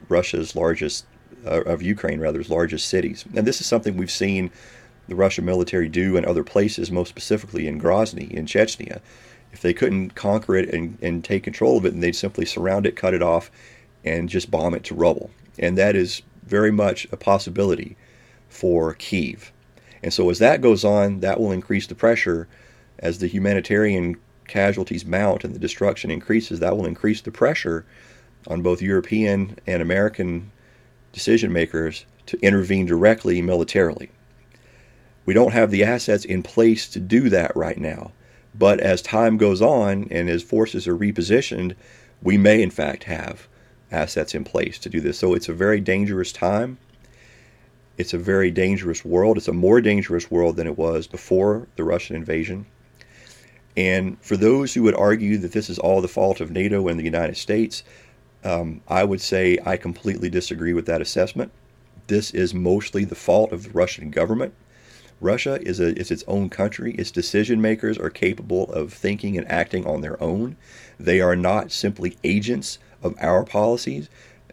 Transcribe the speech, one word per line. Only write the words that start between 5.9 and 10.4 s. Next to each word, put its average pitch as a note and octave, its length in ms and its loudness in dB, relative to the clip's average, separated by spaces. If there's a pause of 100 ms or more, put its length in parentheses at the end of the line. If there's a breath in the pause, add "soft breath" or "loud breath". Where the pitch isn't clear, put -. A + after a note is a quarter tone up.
in E2 100 2
other E2+ 180 0
places, G2 460 -6
most F2+ 180 -2
specifically - 600 -6
in D2+ 120 -8
Grozny, F#2+ 500 0
in D#2+ 140 -8
Chechnya. - 560 -2 (500 loud breath)
If - 120 -20
they F2 100 2
couldn't F#2+ 420 0
conquer G2+ 420 0